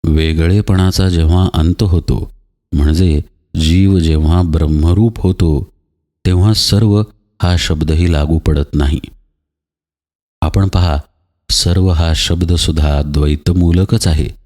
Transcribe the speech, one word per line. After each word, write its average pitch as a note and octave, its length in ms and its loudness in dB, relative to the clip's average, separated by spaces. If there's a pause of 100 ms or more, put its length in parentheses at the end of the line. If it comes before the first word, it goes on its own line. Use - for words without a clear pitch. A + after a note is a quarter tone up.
वेगळेपणाचा F2+ 1040 0
जेव्हा F2 460 2
अंत E2 280 0
होतो, F2 500 -2 (400)
म्हणजे D2+ 480 0 (400)
जीव F#2 380 2
जेव्हा D#2+ 440 2
ब्रह्मरूप D#2+ 800 0
होतो, E2+ 520 -2 (540)
तेव्हा F#2 280 2
सर्व G#2 480 0 (400)
हा F2+ 160 2
शब्दही D#2+ 540 0
लागू D2+ 260 0
पडत D2 360 -2
नाही. C#2+ 260 0 (1400)
आपण G2 280 0
पहा, F2 280 0 (540)
सर्व F#2 380 0
हा E2 280 0
शब्दसुद्धा E2 880 -2
द्वैतमूलकच E2+ 1040 0
आहे. D#2+ 220 0 (180)